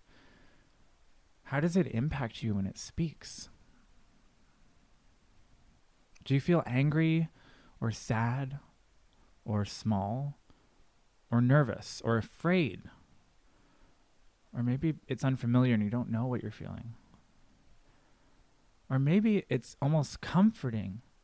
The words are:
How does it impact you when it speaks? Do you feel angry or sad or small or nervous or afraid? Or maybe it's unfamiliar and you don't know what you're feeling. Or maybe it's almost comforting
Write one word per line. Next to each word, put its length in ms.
How 100
does 180
it 100
impact 540
you 140
when 100
it 120
speaks? 720
Do 100
you 80
feel 240
angry 640
or 120
sad 680
or 180
small 760
or 120
nervous 640
or 140
afraid? 640
Or 60
maybe 320
it's 160
unfamiliar 520
and 80
you 80
don't 180
know 160
what 160
you're 80
feeling. 460
Or 80
maybe 500
it's 340
almost 400
comforting 800